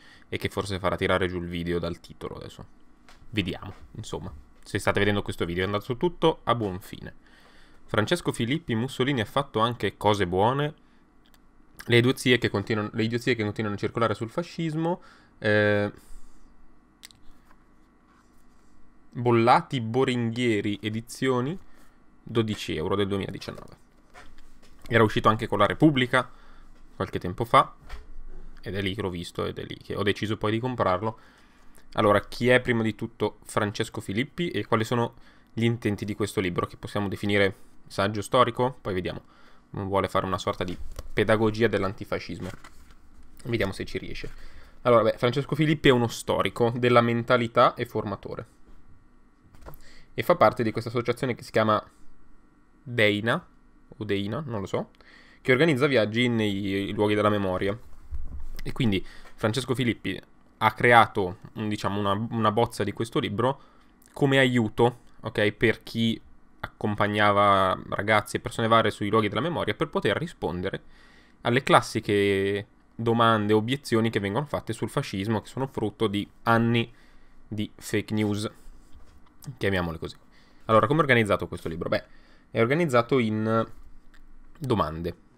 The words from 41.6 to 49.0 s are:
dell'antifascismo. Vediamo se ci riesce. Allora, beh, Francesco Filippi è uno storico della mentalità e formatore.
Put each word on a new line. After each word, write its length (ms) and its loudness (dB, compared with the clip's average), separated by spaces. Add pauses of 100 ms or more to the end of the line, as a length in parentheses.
dell'antifascismo. 840 -4 (960)
Vediamo 260 -2
se 140 -8
ci 120 -8
riesce. 340 -8 (520)
Allora, 180 6
beh, 160 2
Francesco 380 -2
Filippi 320 2
è 40 10
uno 160 4
storico 680 0
della 260 6
mentalità 720 2
e 140 -6
formatore. 580 -8 (1700)